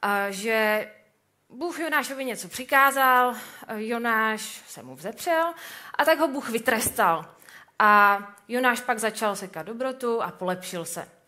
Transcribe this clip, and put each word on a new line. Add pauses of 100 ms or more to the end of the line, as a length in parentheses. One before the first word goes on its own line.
a
že (580)
Bůh
Jonášovi
něco
přikázal, (400)
Jonáš (240)
se
mu
vzepřel (400)
a
tak
ho
Bůh
vytrestal. (440)
A (300)
Jonáš
pak
začal
sekat
dobrotu
a
polepšil
se. (200)